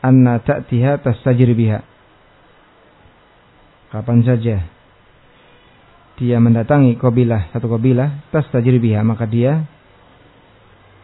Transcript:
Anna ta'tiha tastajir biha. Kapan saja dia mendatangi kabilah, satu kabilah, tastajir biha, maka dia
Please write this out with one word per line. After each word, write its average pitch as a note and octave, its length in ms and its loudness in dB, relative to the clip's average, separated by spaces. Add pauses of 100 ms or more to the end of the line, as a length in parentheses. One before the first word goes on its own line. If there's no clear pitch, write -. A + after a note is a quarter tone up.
Anna B2+ 400 4
ta'tiha C3 600 -2
tastajir B2 500 0
biha. A2 320 -2 (2000)
Kapan A#2 320 0
saja A2+ 400 -2 (1500)
dia A#2+ 240 -2
mendatangi A#2 560 2
kabilah, A#2 560 -2
satu A#2 160 -6
kabilah, B2+ 640 -2
tastajir B2+ 480 0
biha, G#2+ 240 0
maka A2+ 240 -2
dia B2+ 340 0 (1400)